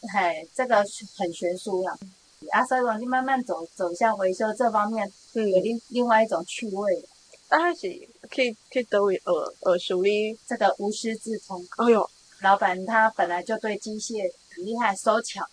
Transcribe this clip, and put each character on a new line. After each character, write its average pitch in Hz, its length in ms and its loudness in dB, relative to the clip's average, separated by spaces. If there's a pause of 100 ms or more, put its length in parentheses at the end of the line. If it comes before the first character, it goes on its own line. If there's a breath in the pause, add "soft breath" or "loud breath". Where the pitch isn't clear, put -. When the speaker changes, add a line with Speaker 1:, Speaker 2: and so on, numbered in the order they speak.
(120)
Speaker 1:
嘿， 170 420 0
这 254 120 0
个 214 180 4 (320)
很 180 160 -4
悬 175 240 -4
殊 185 260 -4
啦。 170 140 -4 (560)
啊， 226 120 2
所 254 140 0
以 - 20 2
我 247 60 0
们 214 140 -2
就 247 60 -8
慢 254 160 0
慢 262 220 0
走， 170 300 -6
走 175 180 -2
向 220 240 2
维 190 160 0
修 220 220 -2
这 233 160 2
方 214 200 0
面， 208 200 -4 (240)
Speaker 2:
嗯。 220 120 0
Speaker 1:
有 185 140 4
另， 226 280 -2
另 240 180 0
外 220 160 6
一 226 40 4
种 196 200 -2
趣 - 220 -8
味。 196 360 -2 (440)
Speaker 2:
啊， 294 120 4
还 339 140 2
是 202 140 -8 (420)
去， 240 260 0 (140)
去 254 140 0
倒 202 180 2
位 196 140 2
学， - 60 -6 (500)
学 180 60 4
修 180 240 0
理？ 214 440 0
Speaker 1:
这 240 100 -4
个 202 220 4
无 202 120 -2
师 220 260 -4
自 220 240 -6
通。 180 220 -12 (140)
Speaker 2:
哎 240 140 4
呦。 208 180 6 (320)
Speaker 1:
老 196 160 6
板 190 300 -2
他 220 240 4
本 180 180 0
来 175 140 -2
就 220 160 -4
对 214 180 -4
机 214 220 -8
械 214 240 -6 (320)
很 339 100 -10
厉 220 140 -4
害， 214 160 0
手 202 260 2
巧。 196 320 -8